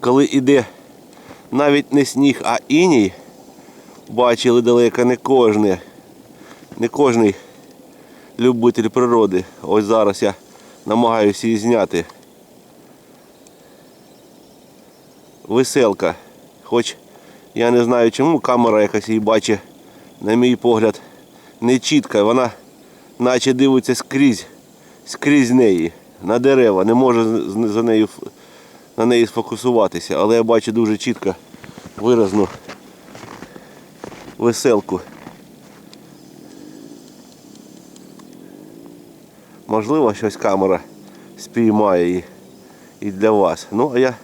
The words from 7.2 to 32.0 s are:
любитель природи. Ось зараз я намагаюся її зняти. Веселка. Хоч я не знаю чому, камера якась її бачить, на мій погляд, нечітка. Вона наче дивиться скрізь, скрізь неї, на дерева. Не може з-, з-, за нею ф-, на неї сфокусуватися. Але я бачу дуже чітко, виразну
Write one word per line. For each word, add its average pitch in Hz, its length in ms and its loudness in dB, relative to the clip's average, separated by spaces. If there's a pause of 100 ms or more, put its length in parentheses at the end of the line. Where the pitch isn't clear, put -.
любитель 120 500 0
природи. 110 560 0 (180)
Ось 104 220 0
зараз 104 380 0
я 101 120 -2 (520)
намагаюся 113 600 0
її 113 120 -2
зняти. 101 460 -2 (3500)
Веселка. 110 640 0 (480)
Хоч - 340 -4 (580)
я 120 160 0
не 120 140 2
знаю 117 260 2
чому, 147 280 -2
камера 117 440 0
якась 104 260 -2
її 110 120 0
бачить, 107 380 -2 (640)
на 107 140 -2
мій 123 220 2
погляд, 110 440 0 (600)
нечітка. 120 640 0
Вона 120 280 0 (680)
наче 123 340 0
дивиться 131 420 2
скрізь, 135 520 -2 (600)
скрізь 143 440 0
неї, 98 420 2 (300)
на 101 160 -2
дерева. 123 460 2
Не 113 100 2
може 120 300 2
з-, 110 260 -4
з-, 107 220 -4
за 113 100 -2
нею 110 220 2
ф-, - 240 -14 (680)
на 113 100 -2
неї 120 200 2
сфокусуватися. 113 920 -4
Але 107 180 2
я 117 60 2
бачу 113 300 0
дуже 107 240 0
чітко, 98 380 -6 (600)
виразну 104 520 0 (1900)